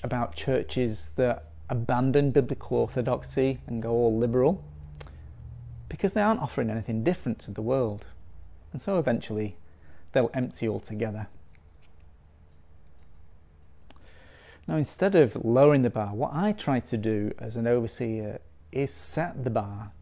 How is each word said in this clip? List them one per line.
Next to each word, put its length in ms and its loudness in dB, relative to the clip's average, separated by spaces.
about 320 -2
churches 840 -2
that 340 0
abandon 640 4
biblical 460 2
orthodoxy 920 0
and 140 -4
go 100 -2
all 260 4
liberal, 460 4
because 260 0
they 80 4
aren't 200 4
offering 300 0
anything 320 -2
different 360 0
to 120 -12
the 100 -6
world, 460 0
and 100 -8
so 180 0
eventually 560 0
they'll 220 4
empty 340 -2
altogether. 600 -4
Now, 80 0
instead 400 2
of 300 6
lowering 380 8
the 60 4
bar, 240 -4
what 200 -4
I 180 2
try 300 0
to 160 -4
do 420 0
as 160 -8
an 120 0
overseer 720 0
is 200 -2
set 520 -6
the 60 0
bar 420 -4